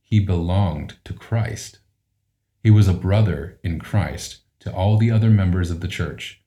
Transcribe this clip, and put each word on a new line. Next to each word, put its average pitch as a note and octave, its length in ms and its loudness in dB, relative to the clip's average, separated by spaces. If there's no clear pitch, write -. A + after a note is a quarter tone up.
He G#2+ 200 2
belonged F2 840 -2
to - 80 -12
Christ. - 680 -8
He A2 80 4
was G#2 160 6
a F#2 80 4
brother F#2 680 -2
in E2 160 -4
Christ - 600 -6
to G2+ 120 -12
all G2 260 2
the A2+ 120 2
other A2+ 200 4
members F#2 420 2
of E2 80 -6
the F2 80 -6
church - 580 -10